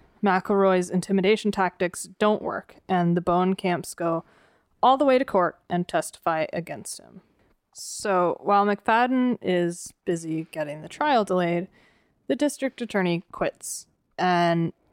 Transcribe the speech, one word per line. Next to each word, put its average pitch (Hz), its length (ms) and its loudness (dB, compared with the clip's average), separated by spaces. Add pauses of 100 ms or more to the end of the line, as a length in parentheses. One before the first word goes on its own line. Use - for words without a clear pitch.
(240)
McElroy's 190 640 2
intimidation 196 640 2
tactics 202 580 -4 (100)
don't 214 220 2
work, - 340 -8 (120)
and 175 280 2
the 175 60 2
Bowenkamps 180 720 0
go 165 280 -4 (580)
all 254 160 6
the 285 80 2
way 262 120 6
to 262 80 2
court 175 320 0 (120)
and 175 180 0
testify 160 640 -2
against - 480 -10
him. - 220 -20 (520)
So 180 680 -2
while 202 240 2
McFadden 247 760 0
is 175 520 -2 (120)
busy 165 460 -4
getting 151 300 -8
the 160 80 -16
trial 269 340 0
delayed, 180 440 0 (600)
the 269 80 0
district 269 460 -2
attorney 180 500 0
quits, - 560 -8 (300)
and 170 560 2 (200)